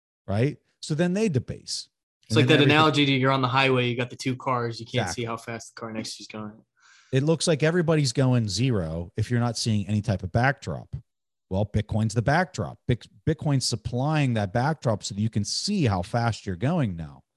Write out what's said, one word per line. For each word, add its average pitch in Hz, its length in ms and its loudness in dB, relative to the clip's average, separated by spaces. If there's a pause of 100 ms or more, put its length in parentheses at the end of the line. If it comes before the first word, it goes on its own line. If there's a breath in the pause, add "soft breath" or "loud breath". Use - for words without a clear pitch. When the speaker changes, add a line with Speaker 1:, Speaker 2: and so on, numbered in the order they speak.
(280)
Speaker 1:
right? 120 300 0 (240)
So 156 140 -4
then 175 180 0
they 214 160 0
debase. - 580 -4 (360)
Speaker 2:
It's - 80 -14
Speaker 1:
And 110 60 4
Speaker 2:
like 135 100 6
Speaker 1:
then - 0 -
Speaker 2:
that 156 60 6 (100)
Speaker 1:
everything 143 80 6
Speaker 2:
analogy 147 340 6
to 139 60 4
you're 135 200 2
on 135 120 2
the 123 40 2
highway, 127 400 2
you 120 80 -2
got 123 140 -4
the 127 60 -16
two 127 200 -4
cars, 120 440 -4
you 117 80 -12
can't 120 160 -2
Speaker 1:
Exactly. 92 180 -6
Speaker 2:
see 113 60 -6
how 113 100 -6
fast - 380 -12
the - 40 -18
car 113 140 -10
next 110 240 -8
to 104 60 -16
you's - 60 -16
going. 107 240 -12 (580 soft breath)
Speaker 1:
It 135 100 2
looks 160 260 0
like 151 140 0
everybody's 156 500 2
going 127 380 2
zero 90 680 -2
if 110 120 -2
you're 120 100 2
not 120 160 0
seeing 104 320 -2
any 104 140 0
type 98 220 -2
of 90 80 -8
backdrop. 113 640 -2 (560)
Well, 98 120 0
Bitcoin's 107 520 -2
the 117 80 2
backdrop. 135 640 -2
Bit-, 120 200 -2 (160)
Bitcoin's 147 420 0
supplying 135 680 -2
that 101 180 0
backdrop 123 520 0
so - 100 -10
that 98 80 -4
you 110 80 0
can 104 160 -2
see 196 400 -2
how 98 160 2
fast 117 460 -2
you're 92 80 -6
going 120 400 -2
now. 73 260 -12 (140)